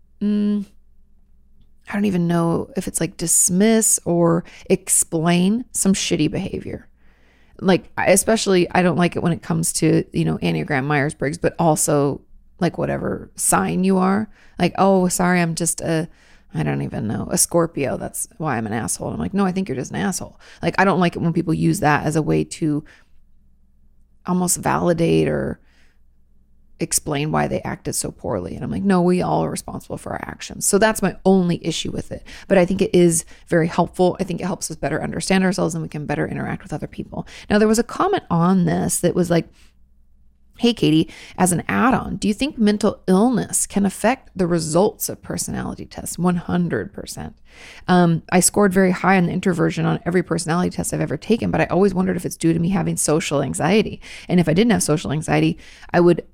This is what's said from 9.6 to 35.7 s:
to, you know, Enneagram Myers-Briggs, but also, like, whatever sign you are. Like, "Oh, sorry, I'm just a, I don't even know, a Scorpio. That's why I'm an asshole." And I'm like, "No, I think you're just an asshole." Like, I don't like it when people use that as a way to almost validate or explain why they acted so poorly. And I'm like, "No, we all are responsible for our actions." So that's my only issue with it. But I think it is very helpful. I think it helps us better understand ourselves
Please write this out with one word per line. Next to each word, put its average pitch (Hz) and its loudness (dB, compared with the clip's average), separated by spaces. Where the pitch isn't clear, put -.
to, 160 2
you 165 -2
know, 160 -2
Enneagram 156 -2
Myers-Briggs, 147 -2
but - -2
also, 147 2
like, 165 0
whatever 143 -6
sign 180 0
you 190 2
are. 196 0
Like, 170 0
"Oh, 185 4
sorry, 180 2
I'm 165 -2
just - -4
a, 160 -2
I 160 -2
don't 139 -2
even 117 -6
know, - -4
a 170 0
Scorpio. 165 0
That's - -10
why 156 -4
I'm 113 -4
an 202 -6
asshole." - -6
And - -6
I'm - -8
like, 175 -6
"No, 196 2
I 180 0
think 190 -4
you're 131 -6
just 127 -8
an 127 -8
asshole." 180 -6
Like, 170 -4
I 190 4
don't 185 4
like 170 0
it - -6
when 165 0
people 165 0
use 160 0
that 147 2
as 151 -2
a 156 2
way 156 0
to 151 -4
almost 180 0
validate 165 2
or 147 -4
explain 151 -4
why 151 0
they 135 -4
acted 139 -8
so - -6
poorly. - -6
And - -10
I'm - -8
like, 190 -4
"No, 190 4
we 180 2
all 160 0
are 156 -2
responsible - -10
for - -12
our - -8
actions." - -10
So 202 2
that's 220 2
my 185 -2
only 185 4
issue - -4
with - -8
it. - -12
But 196 4
I 175 6
think 190 -2
it - 2
is 170 4
very 165 2
helpful. 175 0
I 190 -4
think 180 -6
it 180 -6
helps 170 -6
us 156 -10
better 151 -4
understand 190 0
ourselves 175 0